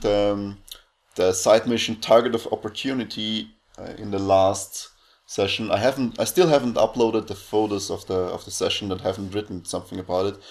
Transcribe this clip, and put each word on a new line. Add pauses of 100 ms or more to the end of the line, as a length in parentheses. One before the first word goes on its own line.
the,
um, (560)
the
side
mission
Target
of
Opportunity, (300)
uh,
in
the
last (360)
session.
I
haven't,
I
still
haven't
uploaded
the
photos
of
the,
of
the
session
and
haven't
written
something
about
it. (140)